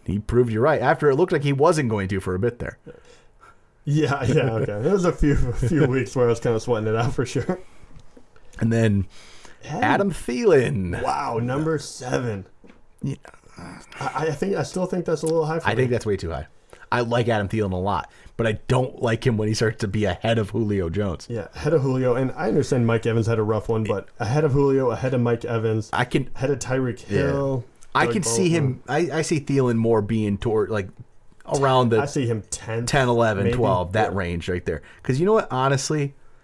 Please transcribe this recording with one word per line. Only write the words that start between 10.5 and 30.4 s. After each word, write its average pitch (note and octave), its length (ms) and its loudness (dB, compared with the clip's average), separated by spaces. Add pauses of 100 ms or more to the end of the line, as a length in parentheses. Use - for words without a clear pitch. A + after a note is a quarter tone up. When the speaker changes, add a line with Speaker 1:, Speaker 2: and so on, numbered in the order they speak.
Speaker 2:
Wow, C3+ 360 -2
number D3 380 -2
seven. B2 680 -6 (560)
Speaker 1:
Yeah. C#3+ 140 -6 (840)
Speaker 2:
I, C#3 280 -4
I D#3+ 40 0
think, F#3+ 240 -2
I D#3 80 -2
still F#3 220 -4
think F3+ 200 -4
that's D#3+ 180 -2
a - 20 -2
little D#3+ 200 2
high D#3+ 140 -2
for B2 80 -4
Speaker 1:
I G2+ 40 2
Speaker 2:
me. A2 100 0
Speaker 1:
think B2+ 100 2
that's A2+ 140 0
way G#2 120 0
too E2+ 140 -6
high. C#2+ 160 -8 (460)
I A#2+ 80 2
like A#2 260 0
Adam G#2 220 0
Thielen G#2 240 0
a - 20 -2
lot, F#2 340 -2 (280)
but A2+ 100 0
I A2 60 0 (140)
don't B2+ 340 0
like A#2 260 0
him A#2+ 80 2
when G#2+ 140 0
he A2 40 0
starts A2 260 0
to A2 80 -2
be G2+ 180 0
ahead A2 340 0
of G2+ 120 -2
Julio G#2 380 0
Jones. F#2+ 400 -4
Speaker 2:
Yeah, A2+ 240 -8
ahead D3+ 200 0
of D3+ 80 4
Julio, B2+ 340 2
and C3 220 -2
I E3 100 -2
understand C3+ 400 2
Mike A2+ 180 2
Evans A2+ 220 2
had A#2 100 2
a A2 60 2
rough G#2+ 240 0
one, A2 160 0
but G2+ 240 -2 (120)
ahead A#2+ 260 0
of C3 80 2
Julio, C3+ 380 4
ahead B2+ 220 -2
of B2+ 80 0
Mike A#2 220 0
Evans, A2 480 -2
Speaker 1:
I A#2+ 140 -2
can C3+ 300 -2
Speaker 2:
ahead C3+ 160 -2
of C3+ 80 -2
Tyreek B2+ 500 -4
Speaker 1:
Yeah. G#2 80 0 (100)
Speaker 2:
Hill, C#3 380 -2 (280)
Speaker 1:
I C#3+ 120 4
Speaker 2:
Doug A#3 80 -2
Speaker 1:
can G#3 100 0
see A#2 260 2
Speaker 2:
Baldwin. D#3+ 140 2
Speaker 1:
him. B2+ 240 -2
I, D3+ 320 0
I - 40 0
see D#3 180 0
Thielen C3 360 2
more A2+ 240 4
being G#2 360 0
toward, G#2+ 340 0